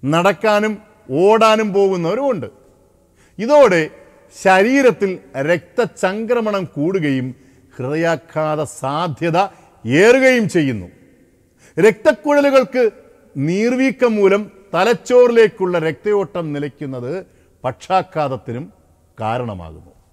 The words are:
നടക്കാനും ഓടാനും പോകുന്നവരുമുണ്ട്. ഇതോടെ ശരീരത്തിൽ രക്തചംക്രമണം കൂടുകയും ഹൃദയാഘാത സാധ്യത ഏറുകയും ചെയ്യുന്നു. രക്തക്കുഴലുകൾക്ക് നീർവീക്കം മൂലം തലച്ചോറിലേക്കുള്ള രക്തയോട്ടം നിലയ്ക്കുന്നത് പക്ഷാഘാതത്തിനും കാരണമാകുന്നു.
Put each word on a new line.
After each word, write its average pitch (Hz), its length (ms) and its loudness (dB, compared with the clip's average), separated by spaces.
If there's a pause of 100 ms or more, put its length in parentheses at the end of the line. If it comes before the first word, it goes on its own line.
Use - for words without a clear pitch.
നടക്കാനും 202 680 0 (360)
ഓടാനും 214 640 2
പോകുന്നവരുമുണ്ട്. 190 760 -2 (880)
ഇതോടെ 226 440 4 (540)
ശരീരത്തിൽ 202 760 2 (320)
രക്തചംക്രമണം 208 1200 -4
കൂടുകയും 147 640 -4 (440)
ഹൃദയാഘാത 156 880 -4 (120)
സാധ്യത 160 680 -4 (460)
ഏറുകയും 233 640 4
ചെയ്യുന്നു. 127 400 -2 (880)
രക്തക്കുഴലുകൾക്ക് 269 1040 2 (540)
നീർവീക്കം 233 800 0
മൂലം 202 280 2 (280)
തലച്ചോറിലേക്കുള്ള 226 1080 2
രക്തയോട്ടം 175 760 -4
നിലയ്ക്കുന്നത് 139 600 -8 (520)
പക്ഷാഘാതത്തിനും 131 1000 -6 (540)
കാരണമാകുന്നു. 104 720 -8 (200)